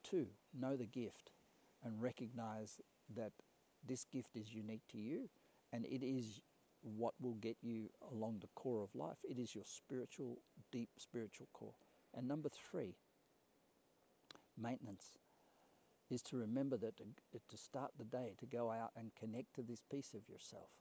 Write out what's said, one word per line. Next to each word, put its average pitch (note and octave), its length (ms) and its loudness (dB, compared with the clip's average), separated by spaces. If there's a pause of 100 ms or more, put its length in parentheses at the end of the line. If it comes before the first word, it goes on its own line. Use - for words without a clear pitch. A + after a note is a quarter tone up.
Two, D3+ 260 6 (300)
know C3 180 4
the B2 100 0
gift A2+ 440 -2 (520)
and A2+ 180 0
recognize A#2 800 0 (340)
that G#2 180 0 (540)
this B2 180 0
gift - 320 -4
is G#2+ 180 -4
unique A2 340 -4
to A2+ 100 -6
you, D#3+ 300 0 (440)
and A#2 120 0
it C3 180 2
is B2+ 380 2 (400)
what A2 400 2
will B2 140 2
get A2 280 0
you A2+ 280 -2 (200)
along A2 300 2
the - 140 -8
core A#2+ 280 4
of G2 120 -2
life. D3 300 0
It C3 140 0
is B2 160 0
your G2+ 120 -2
spiritual, B2+ 720 -2 (320)
deep A#2 280 0
spiritual A#2 540 -4
core. A2 220 -8 (400)
And B2 120 0
number D3 220 4
three, - 480 0 (1600)
maintenance, A2+ 600 -2 (920)
is B2 120 4
to - 140 0
remember B2+ 400 6
that G#2+ 220 2
to, G#2+ 60 -8 (440)
to A#2 80 -12
start - 420 -2
the B2 60 -2
day, A#2 340 2
to A#2+ 80 -6
go A#2+ 240 4
out A2+ 240 2
and A2+ 240 -4
connect A2+ 360 -2
to C3 80 -2
this A#2 280 -4
piece C#3 220 -2
of G#2+ 160 -8
yourself. - 400 -10 (120)